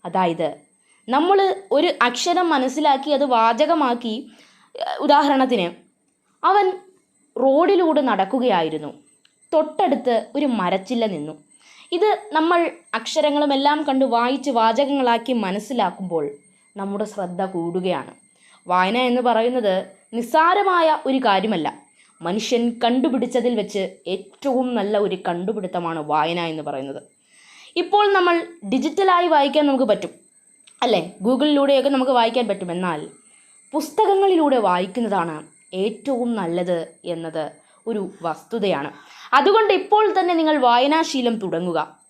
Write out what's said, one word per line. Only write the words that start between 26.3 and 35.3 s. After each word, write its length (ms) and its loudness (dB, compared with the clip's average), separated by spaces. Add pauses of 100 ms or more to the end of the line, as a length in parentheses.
എന്ന് 240 -6
പറയുന്നത്. 400 -10 (720)
ഇപ്പോൾ 380 2
നമ്മൾ 340 2 (260)
ഡിജിറ്റലായി 540 2
വായിക്കാൻ 400 4
നമുക്ക് 160 2
പറ്റും, 260 0 (720)
അല്ലേ? 420 0
Google-ിലൂടെയൊക്കെ 680 2
നമുക്ക് 220 0
വായിക്കാൻ 360 2
പറ്റും. 240 -6
എന്നാൽ 380 -6 (640)
പുസ്തകങ്ങളിലൂടെ 840 2
വായിക്കുന്നതാണ് 880 -2 (260)